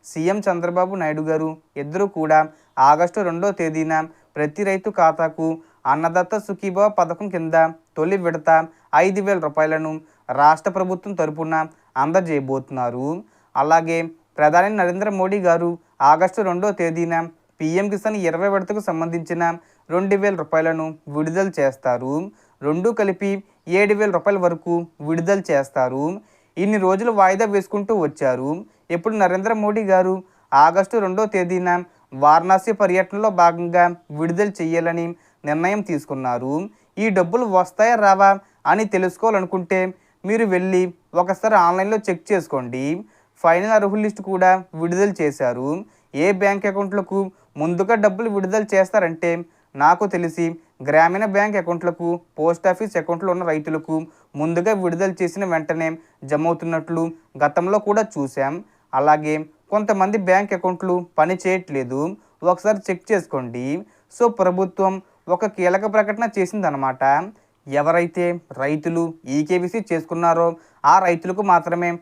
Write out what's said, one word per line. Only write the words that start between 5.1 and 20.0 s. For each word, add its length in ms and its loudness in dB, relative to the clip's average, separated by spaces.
అన్నదాత 520 0
సుఖీభవ 420 0
పథకం 340 -2
కింద 220 -4
తొలి 280 0
విడత 240 -2
ఐదు 220 -2
వేల 200 0
రూపాయలను 440 -2
రాష్ట్ర 360 4
ప్రభుత్వం 440 -4
తరపున 340 -4
అందజేయబోతున్నారు. 1040 -2
అలాగే 360 2
ప్రధాని 320 4
నరేంద్ర 380 -2
మోడీ 300 0
గారు 220 2
ఆగస్టు 360 0
రెండో 220 -2
తేదీన 340 -2
పీఎం 320 0
కిసాన్ 260 -4
ఇరవై 240 -2
విడతకు 340 -2
సంబంధించిన 560 -4
రెండు 280 0